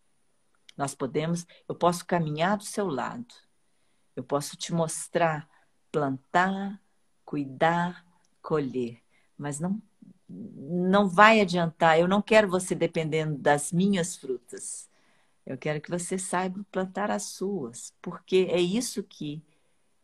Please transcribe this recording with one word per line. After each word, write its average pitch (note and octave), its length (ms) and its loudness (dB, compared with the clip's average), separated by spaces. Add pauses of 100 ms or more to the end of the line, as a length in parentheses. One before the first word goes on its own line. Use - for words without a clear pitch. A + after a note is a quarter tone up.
(760)
Nós C#3 180 -4
podemos, D#3+ 520 -2 (220)
eu D3 60 -8
posso F3 300 2
caminhar E3+ 520 0
do G3+ 80 -12
seu G#3 220 -4
lado, A#2+ 480 -6 (840)
eu C3 80 -8
posso - 320 -4
te - 160 -10
mostrar, D#3+ 760 0 (440)
plantar, F#3 880 0 (440)
cuidar, D#3+ 800 -2 (380)
colher, B2+ 600 -4 (340)
mas C#3+ 240 -8
não, G3 200 -4 (480)
não F3+ 800 0
vai G#3+ 320 8
adiantar. E3+ 580 4
Eu F3 100 4
não G3+ 140 2
quero G#3+ 260 6
você F#3 260 -2
dependendo D#3 640 -2
das C#3+ 340 2
minhas F3+ 440 0
frutas. - 720 -12 (560)
Eu C3+ 140 -8
quero D3+ 220 -4
que - 100 -14
você F3 280 -4
saiba F#3 520 -4
plantar F#3+ 400 -4
as G#3 140 -4
suas, F3 760 -8
porque F#3 500 0
é F3+ 100 2
isso G3+ 420 0
que D3+ 400 -10 (600)